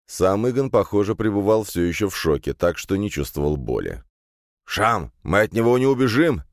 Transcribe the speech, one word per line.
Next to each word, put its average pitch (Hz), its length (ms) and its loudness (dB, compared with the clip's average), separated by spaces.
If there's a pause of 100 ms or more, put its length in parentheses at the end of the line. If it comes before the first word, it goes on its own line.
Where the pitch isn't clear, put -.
Сам 98 420 0
Игон, 131 220 -2
похоже, 104 440 2
пребывал 107 500 0
всё 87 180 -4
ещё 87 260 0
в - 80 -6
шоке, 71 380 -2
так 85 240 0
что - 180 -4
не 101 140 -2
чувствовал 73 460 -4
боли. 53 460 -6 (640)
"Шам, 104 460 -2 (100)
мы 95 180 2
от 107 120 2
него 117 260 2
не 131 80 2
убежим!" — 131 560 2 (100)